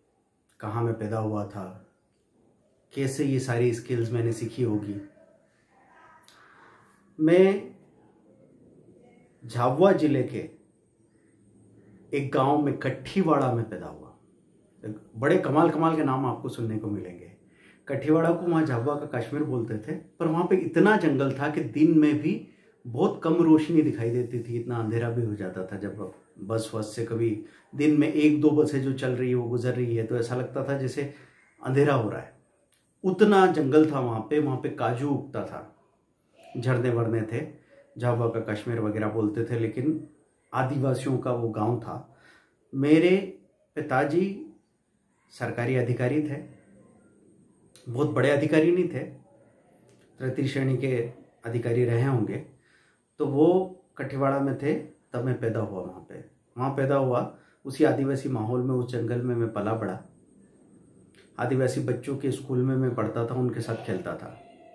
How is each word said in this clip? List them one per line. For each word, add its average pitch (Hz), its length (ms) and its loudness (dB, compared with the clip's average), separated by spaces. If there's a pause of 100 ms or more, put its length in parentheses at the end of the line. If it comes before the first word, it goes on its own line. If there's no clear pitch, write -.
(600)
कहाँ 113 240 -4
मैं 117 100 0
पैदा 110 240 -4
हुआ 107 300 -4
था, 95 400 -14 (1040)
कैसे 139 320 -2
ये 131 140 0
सारी 120 340 2
skills 117 380 -4
मैंने 113 220 0
सीखी 120 300 -6
होगी। 101 460 -4 (2000)
मैं 185 560 6 (1700)
झाबुआ 135 460 4
जिले 135 320 2
के - 260 -8 (1700)
एक 135 140 -4
गांव 143 300 2
में, 135 160 0
कठीवाड़ा 139 760 0
में 113 160 -2
पैदा 87 180 -12
हुआ। - 280 -20 (1000)
बड़े 147 220 2
कमाल 156 320 4
कमाल 160 260 0
के 156 80 0
नाम 135 220 0
आपको 123 240 -6
सुनने 110 280 -6
को 104 100 -6
मिलेंगे। 90 440 -10 (560)
कठीवाड़ा 156 440 2
को 170 140 -2
वहाँ 160 200 2
झाबुआ 131 340 -2
का 131 200 -6
कश्मीर 143 240 -4
बोलते 117 340 -4
थे, - 180 -8
पर - 320 -6
वहाँ 170 200 0
पे 196 80 4
इतना 202 420 4
जंगल 135 420 0
था 147 100 -2
कि - 120 -4
दिन 156 380 4
में 147 200 6
भी 190 280 -2 (400)
बहुत 131 360 0
कम 160 100 2
रोशनी 160 480 6
दिखाई 117 280 -2
देती 120 300 -2
थी, 117 200 -6
इतना 120 180 -6
अंधेरा 117 320 -2
भी 117 160 -2
हो 104 100 -4
जाता 92 300 -8
था। 98 120 -10
जब 98 360 -10 (260)
बस 110 340 -4
वस 107 220 -8
से 113 100 -4
कभी 113 400 -4 (300)
दिन 147 240 4
में - 140 2
एक 151 280 4
दो 151 80 6
बसें 147 320 2
जो 131 120 -2
चल 131 180 -4
रही 123 180 -2
है, 123 60 2
वो 117 140 -2
गुजर 123 260 -2
रही 120 200 -2
है, 113 100 0
तो 123 120 -2
ऐसा 117 180 -2
लगता 127 280 -4
था 139 140 -2
जैसे 131 360 -6 (500)
अंधेरा 139 300 4
हो 110 160 0
रहा 87 120 -8
है। - 120 -20 (680)
उतना 190 440 6
जंगल 151 440 6
था 139 80 -2
वहाँ 117 220 -2
पे। 147 180 0
वहाँ 131 180 0
पे 135 120 -6
काजू 123 400 -2
उगता 113 360 -4
था, - 300 -14 (840)
झरने 123 320 0
वरने 113 320 0
थे, 127 260 -6 (500)
झाबुआ 117 300 0
का 110 260 -4
कश्मीर 113 260 -4
वगैरह 107 300 -2
बोलते 110 360 -2
थे, 117 140 -2
लेकिन 127 500 -4 (440)
आदिवासियों 131 640 0
का 123 140 -2
वो 117 180 -2
गांव 113 300 -2
था। - 380 -12 (580)
मेरे 165 640 4 (360)
पिताजी 156 680 0 (880)
सरकारी 120 460 -4
अधिकारी 127 540 0
थे, - 140 -8 (1500)
बहुत 123 200 0
बड़े 127 200 2
अधिकारी 156 420 4
नहीं 175 180 2
थे, 127 100 -8 (1200)
तृतीय 131 280 -2
श्रेणी 131 300 0
के 127 340 -2 (340)
अधिकारी 117 400 0
रहे 117 200 2
होंगे। 113 500 -2 (640)
तो 147 60 -2
वो 170 540 4 (180)
कठीवाड़ा 135 420 0
में 135 180 -2
थे, 143 160 -2 (400)
तब 123 100 -4
मैं 127 160 -2
पैदा 113 200 -2
हुआ 98 220 -6
वहाँ 90 280 -14
पे। 90 160 -16 (320)
वहाँ 135 180 -2
पैदा 139 200 0
हुआ, 127 420 0 (280)
उसी 139 180 0
आदिवासी 135 460 0
माहौल 123 320 -2
में, 127 140 -2
उस 120 160 -4
जंगल 120 300 -2
में 123 140 -2
मैं 117 180 -2
पला 104 200 -2
बड़ा। 98 300 -6 (1400)
आदिवासी 127 420 0
बच्चों 127 360 -4
के 135 140 -2
स्कूल 123 280 -4
में 131 160 0
मैं 127 200 0
पढ़ता 117 320 -2
था, 127 60 -6
उनके 120 280 -2
साथ 110 140 -4
खेलता 90 400 -6
था। - 260 -16 (340)